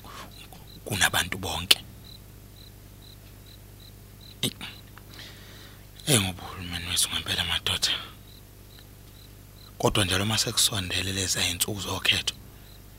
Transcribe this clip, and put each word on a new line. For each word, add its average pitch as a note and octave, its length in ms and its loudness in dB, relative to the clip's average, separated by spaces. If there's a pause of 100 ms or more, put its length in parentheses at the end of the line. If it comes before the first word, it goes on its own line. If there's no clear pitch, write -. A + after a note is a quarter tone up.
(840)
kunabantu - 520 4
bonke. F2+ 460 2 (2500)
Eyi. - 120 2 (1500)
Eh, B2+ 140 10
ngoba F#2 220 0
uhulumeni F2 460 -6
wethu F2+ 200 4
ngempela - 360 0
madoda. - 460 2 (1900)
Kodwa A2+ 280 6
njalo F#2 180 4
uma A2 140 4
sekusondele F#2 760 4
lezi F#2+ 260 2
iy'nsuku F2+ 420 2
zokhetho, - 540 4 (640)